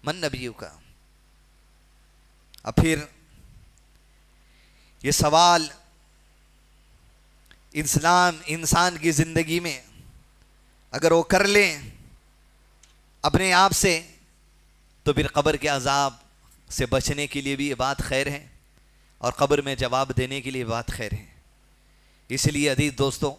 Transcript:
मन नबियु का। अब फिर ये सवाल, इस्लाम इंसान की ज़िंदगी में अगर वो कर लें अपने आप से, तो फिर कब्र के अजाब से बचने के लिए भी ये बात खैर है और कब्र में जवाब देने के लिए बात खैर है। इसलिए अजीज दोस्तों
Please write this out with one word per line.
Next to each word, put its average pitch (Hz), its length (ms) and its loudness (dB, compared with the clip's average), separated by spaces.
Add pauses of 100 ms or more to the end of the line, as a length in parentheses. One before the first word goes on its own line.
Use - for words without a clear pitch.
मन 165 200 -6
नबियु 127 280 -6
का। 78 280 -16 (1800)
अब 113 160 -8
फिर 156 280 0 (2000)
ये 135 80 -2
सवाल, 165 580 4 (2000)
इस्लाम 160 720 2
इंसान 165 500 0
की 160 140 0
ज़िंदगी 160 480 0
में 147 240 -8 (1080)
अगर 165 200 2
वो 165 100 4
कर 190 240 2
लें 190 460 2 (1300)
अपने 180 280 2
आप 185 200 6
से, 170 420 0 (920)
तो 147 60 2
फिर 139 140 0
कब्र 147 300 0
के 147 120 -4
अजाब 139 500 0 (500)
से - 180 -4
बचने 143 400 -2
के 139 160 -6
लिए 139 140 -4
भी 143 120 -4
ये 135 60 -2
बात 131 280 -2
खैर 139 260 -2
है 143 220 -10 (680)
और 120 200 -4
कब्र 143 220 2
में 135 140 -6
जवाब 131 360 -2
देने 131 280 -2
के 127 100 -10
लिए 131 140 -6
बात 113 260 -6
खैर 107 240 -8
है। 104 120 -12 (1040)
इसलिए 147 380 0
अजीज 139 280 0
दोस्तों 139 420 -2